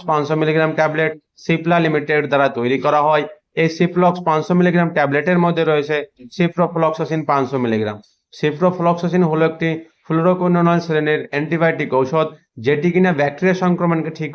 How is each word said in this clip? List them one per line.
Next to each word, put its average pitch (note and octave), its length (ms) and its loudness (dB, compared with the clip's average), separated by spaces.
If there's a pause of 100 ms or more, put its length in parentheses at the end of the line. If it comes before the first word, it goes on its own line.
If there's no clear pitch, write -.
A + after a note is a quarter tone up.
পাঁচশো D3+ 320 0
মিলিগ্রাম D#3+ 380 0
ট্যাবলেট D#3 340 0 (320)
Cipla E3 400 0
লিমিটেড D3+ 460 0
দ্বারা C#3 180 2 (100)
তৈরি B2 260 0
করা D3 220 2
হয়। D3+ 180 2 (380)
এই D#3+ 140 2
Ciplox F3+ 380 2 (120)
পাঁচশো D#3 280 0
মিলিগ্রাম F3 420 2
ট্যাবলেটের D3 480 0
মধ্যে E3 200 0
রয়েছে D3+ 320 0 (380)
ciprofloxacin D#3+ 840 -2 (100)
পাঁচশো C#3 340 0
মিলিগ্রাম। A2 320 -2 (380)
Ciprofloxacin F3 960 0
হলো D#3 220 2
একটি E3 180 -4 (360)
ফ্লুরোকুইনোন F3 640 2 (160)
শ্রেণীর D3+ 360 0 (100)
অ্যান্টিবায়োটিক D#3 680 -2
ঔষধ, D#3 300 0 (380)
যেটি D3 280 2
কিনা F#3 160 4 (100)
ব্যাকটেরিয়া F3+ 420 0
সংক্রমণকে E3+ 560 0
ঠিক D3+ 160 -6